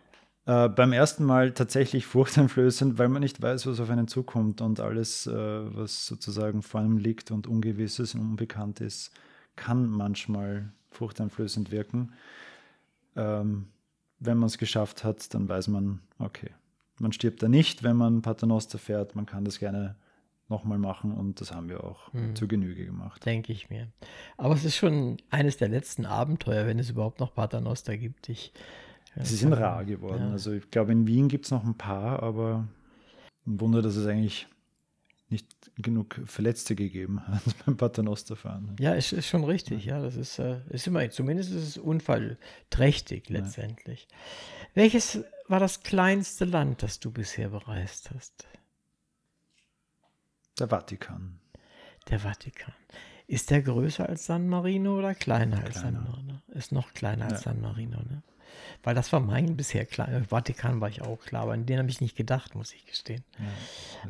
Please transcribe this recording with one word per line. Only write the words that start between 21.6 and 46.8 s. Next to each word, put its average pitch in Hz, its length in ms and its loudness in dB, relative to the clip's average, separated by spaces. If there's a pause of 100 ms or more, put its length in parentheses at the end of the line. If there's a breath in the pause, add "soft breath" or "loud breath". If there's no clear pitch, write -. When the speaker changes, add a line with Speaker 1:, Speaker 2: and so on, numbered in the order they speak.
Speaker 1:
wir 90 140 -10
auch - 300 -14
Speaker 2:
Mhm. 113 220 -4
Speaker 1:
zur 107 120 -2
Genüge 90 380 0
gemacht. 92 400 -10
Speaker 2:
Denke 113 280 -2
ich - 160 -10
mir. 113 200 -8 (480 loud breath)
Aber 143 180 4
es 143 100 2
ist 151 120 2
schon 143 400 2 (120)
eines 143 280 4
der 113 100 2
letzten 120 400 -2
Abenteuer, 113 580 0
wenn 117 140 2
es 120 100 -2
überhaupt 113 300 -2
noch 123 160 -4
Paternoster 117 640 -2
gibt. 117 320 -10
Ich, - 240 -10 (680 loud breath)
Speaker 1:
Sie 101 140 0
sind 127 160 6
Speaker 2:
äh, 147 60 8
Speaker 1:
rar 95 280 2
geworden. 98 420 -4
Speaker 2:
ja. 104 40 0
Speaker 1:
Also 104 220 -4
ich 101 180 -8
glaube, 110 220 4
in 113 120 8
Wien 123 220 6
gibt's 139 240 -2
noch 120 120 2
ein 113 140 0
paar, 104 460 -4
aber 113 440 -2 (800 soft breath)
ein 107 140 -2
Wunder, 113 240 6
dass 107 140 2
es 104 100 2
eigentlich 107 400 0 (840)
nicht - 460 -8
genug 113 480 -2
Verletzte 113 520 -2
gegeben 95 520 -4
hat 98 160 0
<laughs> - 220 -2
beim 139 100 2
Paternosterfahren. 107 1040 -4
Speaker 2:
Ja, 151 140 2
ist, 165 180 0
ist 175 160 -2
schon 165 160 2
richtig. 143 400 -2
Speaker 1:
Ja. 127 140 -2
Speaker 2:
Ja, 143 60 -4
das 123 120 -4
ist, 127 240 -8
äh, 127 300 -2
ist 123 180 -6
immer, 156 220 0
zumindest 175 420 -2
ist 170 160 -4
es 147 100 -10
unfallträchtig - 1500 0
Speaker 1:
Ja. 101 100 -2
Speaker 2:
letztendlich. 107 680 -8 (680 loud breath)
Welches 220 460 6 (300)
war 190 100 4
das 190 240 0
kleinste 190 600 2
Land, 147 380 2